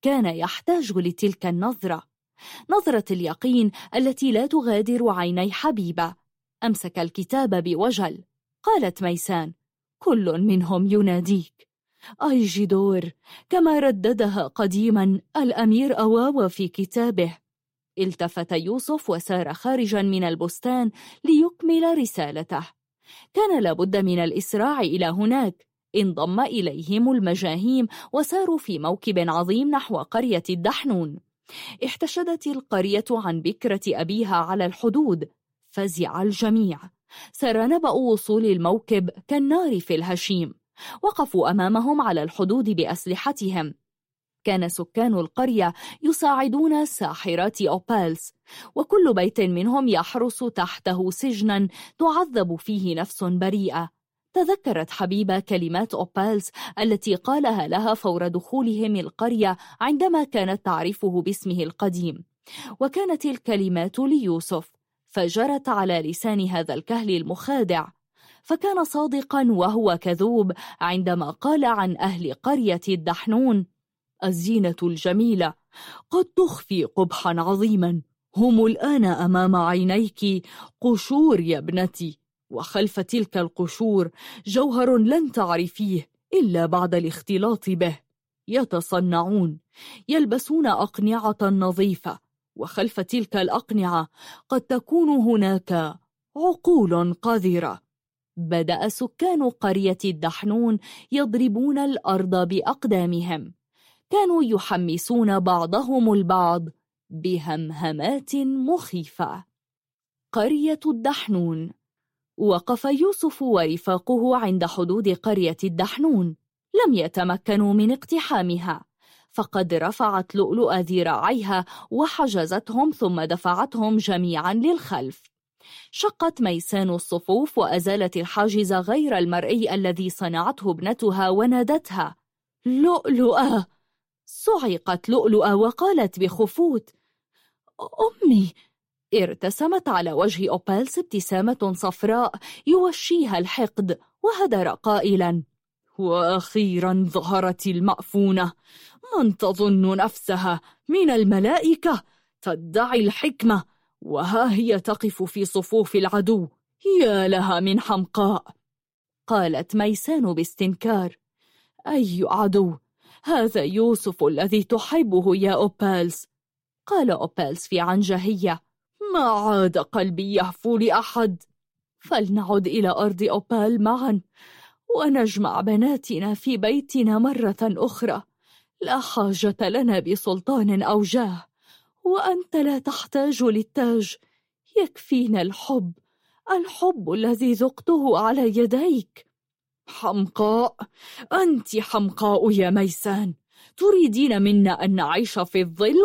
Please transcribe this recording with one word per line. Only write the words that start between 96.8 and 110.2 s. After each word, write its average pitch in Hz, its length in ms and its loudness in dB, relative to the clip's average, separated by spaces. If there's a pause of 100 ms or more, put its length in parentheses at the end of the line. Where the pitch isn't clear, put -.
قذرة. 175 580 0 (560)
بدأ 170 520 -2
سكان 285 600 -2
قرية 190 540 0
الدحنون 202 720 -2 (340)
يضربون 254 640 0
الأرض 190 720 0
بأقدامهم. 175 1080 -2 (560)
كانوا 359 340 2
يحمسون 196 960 0
بعضهم 208 720 2
البعض 175 520 2 (460)
بهمهمات 160 1300 -4
مخيفة. 262 1080 -4 (880)